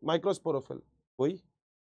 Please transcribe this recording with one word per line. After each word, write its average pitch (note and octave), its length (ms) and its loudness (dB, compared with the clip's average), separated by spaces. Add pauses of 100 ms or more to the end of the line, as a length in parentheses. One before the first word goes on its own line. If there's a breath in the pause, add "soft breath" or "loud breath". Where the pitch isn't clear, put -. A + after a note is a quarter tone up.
microsporophyll, E3+ 720 0 (380)
वही D3 160 2 (520)